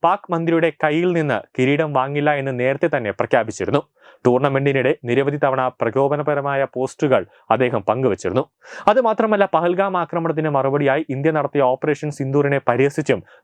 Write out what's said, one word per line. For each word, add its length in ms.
പാക് 280
മന്ത്രിയുടെ 400
കയ്യിൽ 280
നിന്ന് 300
കിരീടം 340
വാങ്ങില്ല 400
എന്ന് 260
നേരത്തെ 380
തന്നെ 140
പ്രഖ്യാപിച്ചിരുന്നു. 720
ടൂർണമെന്റിനിടെ 800
നിരവധി 340
തവണ 300
പ്രകോപനപരമായ 1080
പോസ്റ്റുകൾ 520
അദ്ദേഹം 300
പങ്കുവച്ചിരുന്നു. 680
അതുമാത്രമല്ല, 640
പഹൽഗാം 440
ആക്രമണത്തിന് 520
മറുപടിയായി 600
ഇന്ത്യ 220
നടത്തിയ 300
ഓപ്പറേഷൻ 500
സിന്ദൂറിനെ 560
പരിഹസിച്ചും 560